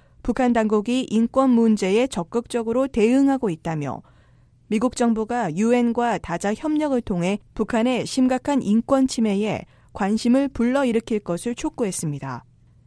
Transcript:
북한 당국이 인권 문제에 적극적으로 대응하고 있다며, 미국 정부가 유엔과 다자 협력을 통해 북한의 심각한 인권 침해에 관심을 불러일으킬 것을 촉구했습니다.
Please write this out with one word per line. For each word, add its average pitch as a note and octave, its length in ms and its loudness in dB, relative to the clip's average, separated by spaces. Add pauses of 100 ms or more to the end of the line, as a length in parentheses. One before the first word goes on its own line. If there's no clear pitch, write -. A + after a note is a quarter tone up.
(240)
북한 B3 300 0
당국이 A3 560 0
인권 A#3+ 400 2
문제에 A3+ 580 4
적극적으로 A#3 800 -4
대응하고 C4 640 2
있다며, D#3 520 -6 (680)
미국 A3+ 280 0
정부가 A3+ 600 0
유엔과 A#3 640 2
다자 G3 340 -4
협력을 D4+ 480 -2
통해 F#3 380 -2 (160)
북한의 A3+ 500 0
심각한 B3+ 560 0
인권 B3 440 2
침해에 G#3 600 -2 (260)
관심을 A#3 560 2
불러일으킬 A#3 720 0
것을 F3 360 -6
촉구했습니다. D3 880 -6 (420)